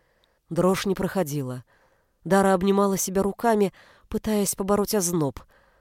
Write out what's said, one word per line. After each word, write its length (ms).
Дрожь 360
не 100
проходила. 680
Дара 300
обнимала 440
себя 260
руками, 500
пытаясь 480
побороть 400
озноб. 440